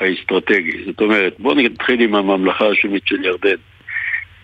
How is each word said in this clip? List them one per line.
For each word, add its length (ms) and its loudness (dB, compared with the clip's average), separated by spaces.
האסטרטגי. 840 0
זאת 140 -6
אומרת, 380 2
בואו 160 0
נתחיל 460 0
עם 140 2
הממלכה 500 2
ההאשמית 420 0
של 180 -2
ירדן. 320 0